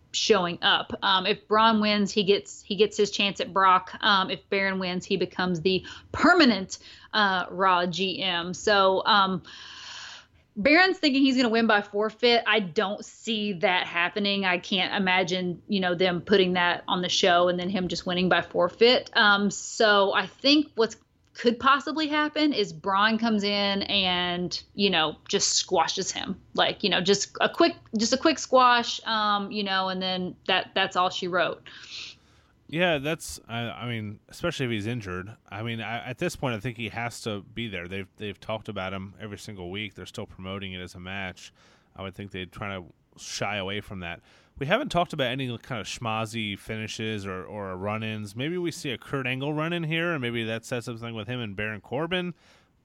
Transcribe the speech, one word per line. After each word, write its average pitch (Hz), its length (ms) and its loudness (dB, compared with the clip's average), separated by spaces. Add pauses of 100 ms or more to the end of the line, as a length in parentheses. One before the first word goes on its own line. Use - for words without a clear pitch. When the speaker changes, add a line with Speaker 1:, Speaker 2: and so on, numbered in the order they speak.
(140)
Speaker 1:
showing 180 480 2
up. 170 320 0 (100)
Um, 190 220 2
if 208 220 -2
Braun 220 340 4
wins, 208 280 2
he 214 140 2
gets, - 380 2
he - 140 -6
gets 208 200 4
his 202 160 2
chance 202 300 0
at 175 100 -8
Brock. 185 480 4
Um, 190 320 2
if - 180 -10
Baron 196 300 0
wins, 180 260 -4
he 196 120 0
becomes 180 420 -2
the 185 260 0 (280)
permanent, 262 640 4 (360)
uh, 196 360 2
Raw 180 360 2
G 180 380 -2
M. 175 300 -4
So, 190 520 4
um, 190 380 4 (1120)
Baron's 320 440 4
thinking 269 220 2
he's 269 140 6
gonna 254 140 4
win 226 180 4
by 208 140 4
forfeit. 220 640 2
I 214 140 4
don't 196 420 -2
see 208 500 -4
that 180 340 2
happening. 190 580 0
I 180 120 2
can't 185 360 -2
imagine, 185 720 0
you 202 140 0
know, 180 140 0
them 180 260 2
putting 190 320 4
that 175 340 0
on 180 140 0
the 180 80 -2
show 180 400 4
and 180 100 -2
then 180 100 -4
him 185 200 -2
just 175 160 -6
winning 180 240 0
by 170 120 4
forfeit. 180 760 2
Um, 202 360 4
so 202 640 2
I 190 140 0
think 294 480 2
what's 220 200 0 (380)
could 240 260 2
possibly 285 480 2
happen 302 460 2
is 196 180 0
Braun 196 460 0
comes 220 260 0
in 202 400 0
and, 180 800 0 (100)
you 202 160 2
know, 160 280 2 (100)
just - 280 0
squashes - 540 0
him. - 300 -6 (140)
Like, 180 280 0
you 202 80 0
know, 180 120 0
just 196 400 0
a - 80 2
quick, 339 260 2 (220)
just 226 160 0
a 254 40 4
quick 320 220 2
squash, 247 640 4
um, 208 460 0
you 208 100 -4
know, 190 280 -2
and 185 120 -4
then 185 360 -4 (100)
that, 185 260 0
that's 190 220 0
all 185 140 2
she 185 180 -6
wrote. 170 340 -2 (1080)
Speaker 2:
Yeah, 165 300 2
that's, 151 500 -6
I, 117 140 -6
I 117 260 -8
mean, 107 300 -8 (100)
especially 147 380 -4
if 117 40 -2
he's 107 160 -2
injured. 98 420 -6 (200)
I 98 120 -10
mean, 113 200 -6
I, 110 280 -8
at 127 100 -10
this 175 180 -4
point, 123 180 -2
I 101 60 -6
think 120 160 -6
he 117 100 -6
has 117 360 -8
to 104 180 -6 (120)
be 117 140 -6
there. 90 220 -8
They've, 95 260 -8
they've 101 240 -10
talked 110 300 -8
about 95 240 -6
him 95 260 -10
every 104 180 -12
single 92 320 -12
week. 101 240 -8
They're 90 120 -14
still 107 200 -12
promoting 95 460 -10
it 92 80 -10
as 90 160 -12
a 92 60 -16
match. 92 500 -10 (460)
I - 40 -12
would 95 140 -10
think 101 160 -12
they'd 90 200 -10
try 101 260 -10
to 90 80 -14 (320)
shy 104 400 -6
away 98 240 -6
from 101 180 -12
that. 85 220 -10 (360)
We 139 100 -6
haven't 233 200 0
talked 170 240 -2
about 139 160 -2
any 127 200 -4 (100)
kind 113 240 -10
of 92 40 -10
schmozzy 110 720 -6
finishes 110 680 -8
or, 92 180 -8
or 98 320 -10
run-ins. 107 640 -6
Maybe 156 200 -4
we 170 140 -4
see - 200 -8
a 107 60 -6
Kurt 135 300 -6
Angle 131 260 -4
run-in 165 300 -4
here, 165 300 -2
and 147 80 -4
maybe 117 240 -4
that 113 180 -6
sets 120 240 -8
up 120 100 -8
something 117 160 -10
with 107 140 -10
him 123 140 -6
and 101 160 -10
Baron 107 240 -6
Corbin. 170 520 -4 (520)